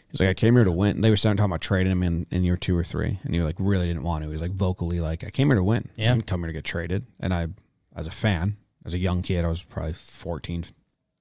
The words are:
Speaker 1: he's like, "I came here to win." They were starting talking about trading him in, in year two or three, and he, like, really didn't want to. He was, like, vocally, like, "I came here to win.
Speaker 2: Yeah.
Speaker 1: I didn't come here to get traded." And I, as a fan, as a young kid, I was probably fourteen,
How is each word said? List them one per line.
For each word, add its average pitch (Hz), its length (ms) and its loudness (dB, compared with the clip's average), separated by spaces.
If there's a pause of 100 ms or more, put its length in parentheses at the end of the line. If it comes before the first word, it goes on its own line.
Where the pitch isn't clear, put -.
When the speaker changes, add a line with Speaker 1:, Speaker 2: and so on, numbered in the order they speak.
(100)
Speaker 1:
he's - 80 -6
like, 95 100 2
"I 92 60 2
came 117 220 4
here 120 80 8
to 92 80 4
win." 95 280 2
They 110 100 6
were 104 60 4
starting 107 200 2
talking 101 160 2
about 85 80 -2
trading 92 320 2
him 90 100 2
in, 85 280 0
in 92 120 0
year 90 140 4
two 90 200 0
or 85 80 0
three, 82 380 -2
and - 120 -4
he, 85 80 2
like, 80 160 -2
really 95 280 2
didn't 82 160 -2
want 80 220 -2
to. 76 60 -6
He - 20 -6
was, 78 100 -6
like, 90 100 -4
vocally, 90 460 -2
like, 80 240 -4
"I - 80 -10
came 143 180 2
here 131 80 4
to 92 80 2
win. - 300 0
Speaker 2:
Yeah. 110 160 2
Speaker 1:
I 127 40 4
didn't 113 120 0
come 92 140 -2
here 82 80 -4
to 80 40 -6
get 76 120 -8
traded." 90 420 -4 (140)
And 92 120 -2
I, 85 140 0 (480)
as 80 140 -8
a - 20 -8
fan, 101 460 0 (280)
as 85 100 -6
a 90 40 -4
young 90 240 0
kid, 87 220 -2
I 85 40 0
was 82 140 -4
probably 80 300 -8
fourteen, 85 720 -8 (560)